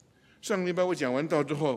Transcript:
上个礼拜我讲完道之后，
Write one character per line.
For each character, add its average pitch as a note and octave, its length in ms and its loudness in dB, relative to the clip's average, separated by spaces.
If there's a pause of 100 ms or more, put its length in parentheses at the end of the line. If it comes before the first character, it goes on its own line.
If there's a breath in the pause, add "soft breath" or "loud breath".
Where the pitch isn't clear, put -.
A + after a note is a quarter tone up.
(420 soft breath)
上 G3+ 180 -2
个 F3+ 60 -2
礼 F3+ 60 0
拜 F3+ 100 0
我 F3+ 120 2
讲 C#3+ 160 0
完 C3+ 160 0
道 D#3 160 2
之 C#3+ 120 -4
后， D3 220 0